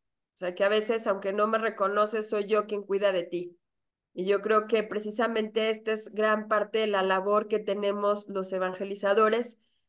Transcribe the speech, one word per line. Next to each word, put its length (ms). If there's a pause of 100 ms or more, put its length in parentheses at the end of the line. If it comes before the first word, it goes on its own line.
(340)
O 60
sea, 160
que 100
a 40
veces, 380
aunque 240
no 160
me 100
reconoces, 720
soy 180
yo 200
quien 160
cuida 300
de 100
ti. 340 (560)
Y 120
yo 160
creo 260
que 160
precisamente 840
esta 240
es 160
gran 400
parte 300
de 80
la 140
labor 460
que 120
tenemos 680
los 240
evangelizadores, 1080 (320)